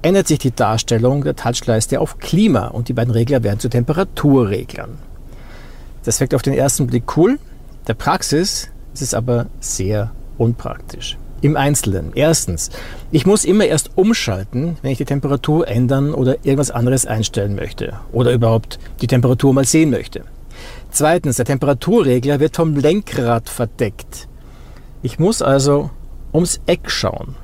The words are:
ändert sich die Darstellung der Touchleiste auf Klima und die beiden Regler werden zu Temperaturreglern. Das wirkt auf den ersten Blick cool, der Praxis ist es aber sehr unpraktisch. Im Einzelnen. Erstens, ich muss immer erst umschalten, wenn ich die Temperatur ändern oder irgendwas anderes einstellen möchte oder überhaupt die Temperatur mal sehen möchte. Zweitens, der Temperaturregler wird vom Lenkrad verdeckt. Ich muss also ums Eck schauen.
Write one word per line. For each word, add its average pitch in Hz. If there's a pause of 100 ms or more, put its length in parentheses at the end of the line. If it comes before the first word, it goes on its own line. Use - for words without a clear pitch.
ändert 185
sich 151
die 127
Darstellung 117
der 143
Touchleiste 120
auf -
Klima 165
und 120
die -
beiden 120
Regler 117
werden 104
zu 123
Temperaturreglern. 131 (1040)
Das -
wirkt 139
auf 131
den 139
ersten 135
Blick 120
cool, 208 (500)
der -
Praxis - (240)
ist -
es 127
aber 120 (140)
sehr 104 (260)
unpraktisch. - (240)
Im 147
Einzelnen. 107
Erstens, 139 (420)
ich 151
muss 202
immer 208
erst -
umschalten, 151
wenn 131
ich 123
die 139
Temperatur 143
ändern 135
oder 131
irgendwas 135
anderes 123
einstellen 104
möchte - (180)
oder 123
überhaupt 113 (220)
die 123
Temperatur 127
mal 139
sehen 160
möchte. - (680)
Zweitens, 151
der -
Temperaturregler 143
wird 156
vom 160
Lenkrad 135
verdeckt. - (720)
Ich -
muss 190
also 139 (460)
ums 175
Eck -
schauen. -